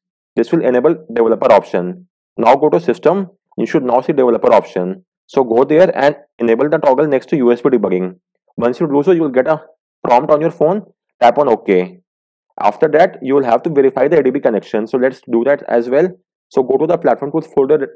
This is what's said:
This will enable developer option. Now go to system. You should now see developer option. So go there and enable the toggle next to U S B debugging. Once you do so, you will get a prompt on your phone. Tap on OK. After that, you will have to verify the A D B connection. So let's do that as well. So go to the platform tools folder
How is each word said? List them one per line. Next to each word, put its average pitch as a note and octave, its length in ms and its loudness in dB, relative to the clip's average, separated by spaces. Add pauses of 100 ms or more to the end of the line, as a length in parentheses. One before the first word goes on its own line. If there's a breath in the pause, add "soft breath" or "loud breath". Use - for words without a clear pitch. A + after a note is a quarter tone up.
(360)
This A#2 160 -2
will E3 140 -2
enable B2+ 300 2 (180)
developer A2+ 400 0
option. F2+ 540 -2 (300)
Now A2+ 180 2
go D3 140 0
to E3+ 100 0
system. E3+ 480 -2 (280)
You A2+ 120 -4
should D3+ 160 -2
now B2 180 0
see D#3+ 120 -4
developer B2 380 0
option. F#2 540 -2 (220)
So C3+ 160 -2
go A#2+ 200 0
there D3+ 320 2
and C#3+ 200 0 (240)
enable A#2+ 300 0
the D#3 100 -2
toggle C#3+ 260 2
next C#3 240 -4
to E3 80 -2
U A#2+ 140 2
S A#2+ 100 -2
B C#3+ 80 0
debugging. F#2 460 -2 (420)
Once A#2+ 220 -4
you E3+ 80 -2
do C#3+ 160 -2
so, F#3+ 80 2
you E3+ 100 2
will D3+ 80 -2
get B2+ 180 0
a D#3 140 -2 (420)
prompt C3+ 280 2
on D3+ 100 2
your E3 80 -2
phone. E3 320 -2 (400)
Tap A#2+ 160 4
on D3 100 0
OK. F#2 520 -2 (600)
After G#2 280 0
that, D#3 340 2
you C3+ 140 -2
will C#3 80 2
have A#2 200 0
to E3+ 60 -4
verify C3+ 380 0
the E3 100 2
A C#3+ 60 2
D B2+ 80 0
B C#3 80 -6
connection. A2 480 -4
So C3 100 -6
let's C3 240 -2 (100)
do A#2 120 0
that C#3+ 260 -2
as A#2+ 180 -2
well. C#3+ 200 0 (400)
So - 160 -2
go C3 160 -2
to D#3 80 -2
the E3+ 100 -2
platform C#3+ 340 -4
tools D#3+ 140 -6
folder C#3 500 0